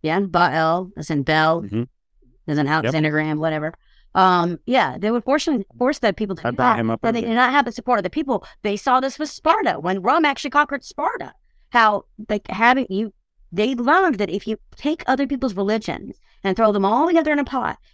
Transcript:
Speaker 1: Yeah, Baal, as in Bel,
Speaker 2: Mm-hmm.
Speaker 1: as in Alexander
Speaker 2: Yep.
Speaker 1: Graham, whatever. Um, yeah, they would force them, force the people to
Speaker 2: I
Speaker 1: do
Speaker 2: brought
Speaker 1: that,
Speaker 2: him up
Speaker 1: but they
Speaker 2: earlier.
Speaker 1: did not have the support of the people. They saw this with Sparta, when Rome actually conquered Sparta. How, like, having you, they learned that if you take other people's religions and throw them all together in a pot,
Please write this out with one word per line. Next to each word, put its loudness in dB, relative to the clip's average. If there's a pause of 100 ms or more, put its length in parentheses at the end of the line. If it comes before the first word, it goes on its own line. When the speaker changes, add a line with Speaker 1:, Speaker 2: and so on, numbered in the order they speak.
Speaker 1:
Yeah, 0
Baal, 2
as -12
in 0
Bel, 2
Speaker 2:
Mm-hmm. -4 (640)
Speaker 1:
as -2
in 0
Alexander 0
Speaker 2:
Yep. 0
Speaker 1:
Graham, -2
whatever. -2 (420)
Um, 4
yeah, 0
they -2
would -2
force 0
them, -2 (120)
force 0
the 2
people -4
to -6
Speaker 2:
I 0
Speaker 1:
do -6
Speaker 2:
brought 2
Speaker 1:
that, -2
Speaker 2:
him 0
up -4
Speaker 1:
but 0
they -2
Speaker 2:
earlier. -4
Speaker 1:
did 0
not 2
have 2
the -8
support 0
of -4
the -4
people. -2 (160)
They -2
saw 2
this -6
with -6
Sparta, 0
when -2
Rome 2
actually -2
conquered 0
Sparta. -6 (380)
How, 2 (240)
like, -4
having 2
you, -4 (400)
they 0
learned 2
that -2
if -4
you -4 (180)
take -4
other 0
people's -4
religions -4 (240)
and 0
throw 4
them 0
all 2
together 2
in 0
a -2
pot, -6 (140)